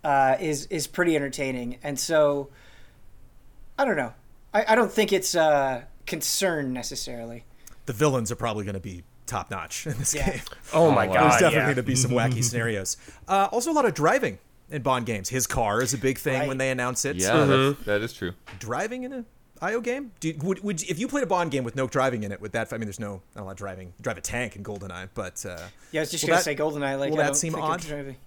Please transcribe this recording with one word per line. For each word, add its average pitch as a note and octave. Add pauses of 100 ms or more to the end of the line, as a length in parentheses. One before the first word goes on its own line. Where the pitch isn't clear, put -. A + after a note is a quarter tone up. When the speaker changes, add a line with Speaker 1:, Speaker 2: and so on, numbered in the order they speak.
Speaker 1:
uh, C3+
is, D3+
is D3+
pretty E3+
entertaining. C3+
And C#3+
so, D3 (1300)
I C#4
don't G3+
know. B2 (400)
I, G#3
I A3
don't A#3
think G3+
it's F#3
a C#3+ (200)
concern D#3
necessarily. A#2 (420)
Speaker 2:
The B2+
villains A#2+
are A#2
probably G#2+
gonna G2
be F2+ (220)
top -
notch E2+
in D3
this C#3+
Speaker 1:
Yeah. C#3+
Speaker 2:
game. - (320)
Speaker 3:
Oh D#3+
my A2+
Speaker 4:
Oh, F#2
wow. F#2+
Speaker 3:
God, A#2+
Speaker 2:
There's B2
definitely A2+
Speaker 3:
yeah. A2
Speaker 2:
gonna B2
be B2+
some B2+
wacky A#2+
Speaker 4:
<laughs> -
Speaker 2:
scenarios. A2+ (300)
Uh, G3
also B3
a -
lot C#4+
of F3+
driving D#3+ (300)
in D3
Bond B2
games. G#2
His C3
car A2+
is C3
a C3+
big C3
thing C3
Speaker 1:
Right. D3
Speaker 2:
when C3
they C3
announce B2+
it. C3
Speaker 4:
Yeah, F#2+
Speaker 3:
Mm-hmm. C#3 (220)
Speaker 4:
that's, -
that G#2
is A#2
true. F2 (260)
Speaker 2:
Driving G#3
in C4
a A#3+ (360)
I F#3+
O A#3+
game? B3
Do D#3
you, D#3+
would, F#3+
would, G3+
if F3+
you A#3
played C#4
a F#3+
Bond F3
game C3
with A#2
no C3
driving C3
in G2+
it, G2
would G#2
that, A2+
I A#2+
mean, A2+
there's G2+
no, G2+ (140)
not G#2+
a -
lot F#2+
of F#2+
driving. F#2
You F#2+
drive A2
a -
tank A#2+
in G2+
GoldenEye, F#2+
but, F#2
uh, F2+ (340)
Speaker 1:
Yeah, D#3
I -
was D3+
just E3
Speaker 2:
will -
Speaker 1:
gonna E3+
Speaker 2:
that, F3+
Speaker 1:
say D3
GoldenEye, C#3+
like, C#3
Speaker 2:
will D#3
Speaker 1:
I D#3
Speaker 2:
that C#3+
Speaker 1:
don't C#3
Speaker 2:
seem D#3+
Speaker 1:
think D#3
of D#3
Speaker 2:
odd? F3
Speaker 1:
driving. C#3+